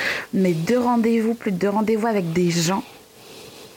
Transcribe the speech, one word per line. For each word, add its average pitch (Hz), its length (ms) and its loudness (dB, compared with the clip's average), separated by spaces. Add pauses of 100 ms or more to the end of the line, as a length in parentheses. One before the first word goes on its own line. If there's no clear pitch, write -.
(340)
Mais 185 180 4
deux 165 260 0
rendez-vous, 233 560 2
plus 226 180 -4
de 180 40 -2
deux 196 140 0
rendez-vous 214 380 0
avec 190 240 0
des 175 180 2
gens, 170 320 0 (960)